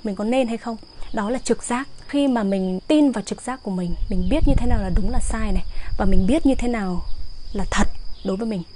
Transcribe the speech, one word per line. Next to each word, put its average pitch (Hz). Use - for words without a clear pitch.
mình 208
có 208
nên 247
hay 226
không. 226
Đó 214
là 254
trực -
giác. 262
Khi 285
mà 240
mình 190
tin 302
vào 220
trực -
giác 262
của 214
mình, 180
mình 185
biết 294
như 277
thế 240
nào 226
là 190
đúng 208
là 247
sai 220
này, 180
và 214
mình 190
biết 294
như 269
thế 240
nào 196
là 202
thật -
đối 190
với 226
mình, 202